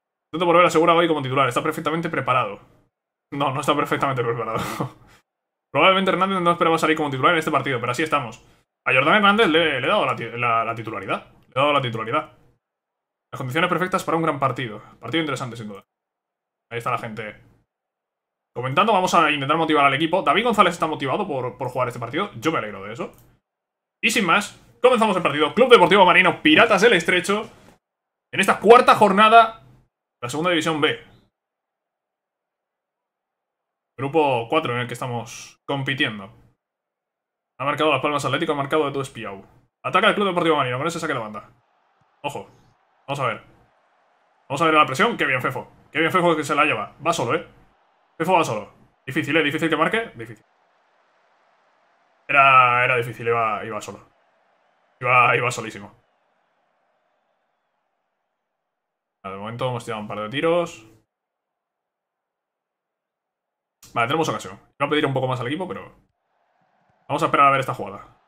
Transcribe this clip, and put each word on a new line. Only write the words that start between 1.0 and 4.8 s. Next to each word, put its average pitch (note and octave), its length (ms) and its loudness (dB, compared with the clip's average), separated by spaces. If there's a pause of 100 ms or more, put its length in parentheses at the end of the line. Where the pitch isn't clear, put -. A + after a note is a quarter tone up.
como D3+ 140 -2
titular. C3 260 0
Está C#3 140 -2
perfectamente D#3+ 480 -4
preparado. B2+ 500 -2 (720)
No, C#3+ 180 -2
no C#3 100 -6
está D3 140 0
perfectamente C#3 480 -2
preparado. A#2 360 -4
<laughs> - 1120 -12